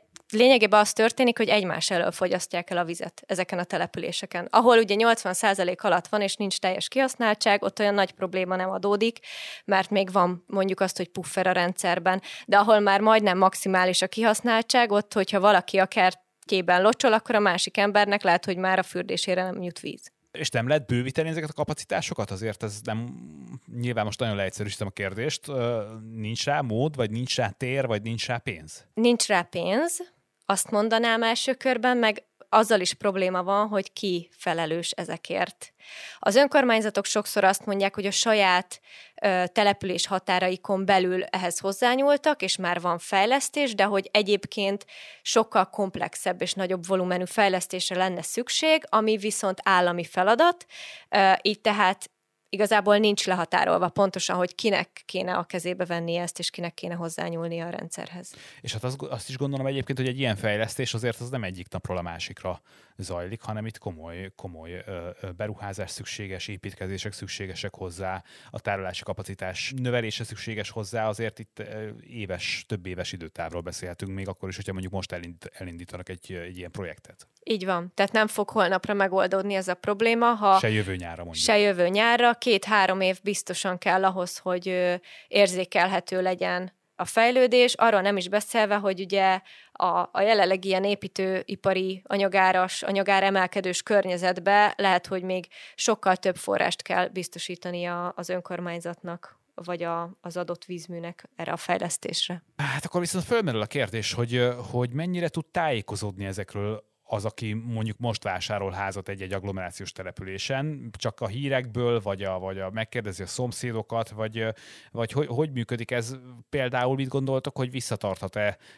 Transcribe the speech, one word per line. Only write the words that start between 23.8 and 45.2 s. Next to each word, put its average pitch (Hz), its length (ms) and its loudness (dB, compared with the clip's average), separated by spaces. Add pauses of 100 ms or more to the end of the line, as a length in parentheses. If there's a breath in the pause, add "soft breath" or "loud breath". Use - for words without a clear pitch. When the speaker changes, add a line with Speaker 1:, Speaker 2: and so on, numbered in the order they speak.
Speaker 2:
most 104 140 -6
nagyon 113 160 0
leegyszerűsítem 101 520 -4
a - 20 -6
kérdést, 101 580 -6
ö, 120 360 -2 (320)
nincs 110 300 -4
rá 147 160 2
mód, 131 340 0
vagy 117 160 0
nincs 120 240 -4
rá 117 140 0
tér, 131 380 -2
vagy 107 140 0
nincs 113 260 -4
rá 120 100 -2
pénz? 80 560 -10
Speaker 1:
Nincs 233 340 2
rá 190 140 4
pénz, 214 720 -2 (320)
azt - 260 0
mondanám 226 520 2
első 233 300 0
körben, 247 440 0
meg 220 260 2 (300)
azzal 220 260 6
is 180 140 -2
probléma 185 500 0
van, 202 240 2
hogy 202 260 -2
ki 175 380 -4
felelős 165 600 -4
ezekért. - 800 -6 (460 loud breath)
Az - 160 2
önkormányzatok 233 680 4
sokszor - 380 0
azt 190 220 4
mondják, 196 300 0
hogy 196 100 -4
a 202 60 -2
saját, 190 720 2 (400 loud breath)
ö, 185 260 2
település 196 600 2
határaikon 185 800 0
belül 185 380 4
ehhez 180 360 -4
hozzányúltak, 269 800 2
és - 140 -2
már 175 260 -2
van 175 160 0
fejlesztés, 240 800 0
de 202 80 4
hogy 196 280 0
egyébként 202 760 0 (360 loud breath)